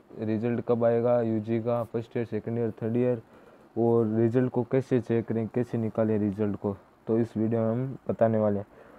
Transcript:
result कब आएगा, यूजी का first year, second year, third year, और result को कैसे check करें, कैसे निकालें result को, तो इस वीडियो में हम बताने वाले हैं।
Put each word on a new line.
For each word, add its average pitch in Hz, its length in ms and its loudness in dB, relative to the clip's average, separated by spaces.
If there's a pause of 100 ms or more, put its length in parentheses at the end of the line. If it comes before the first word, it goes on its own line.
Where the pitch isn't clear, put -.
(200)
result 113 480 -2
कब 117 160 2
आएगा, 117 380 2
यूजी 113 380 -2
का 120 240 -2
first 117 320 -6
year, 117 100 -2
second 113 320 -6
year, 113 140 -2 (100)
third 113 140 -2
year, 123 260 0 (560)
और 117 280 4 (100)
result 120 340 2
को 123 140 -2
कैसे 131 360 0
check 117 260 -2
करें, 113 220 -2
कैसे 120 300 -2
निकालें 110 400 0
result 104 380 0
को, 101 200 -4 (300)
तो 113 120 2
इस 113 180 -2
वीडियो 113 240 0
में 110 100 0
हम 127 260 -4 (120)
बताने 113 300 2
वाले 104 200 2
हैं। 101 80 -8 (320)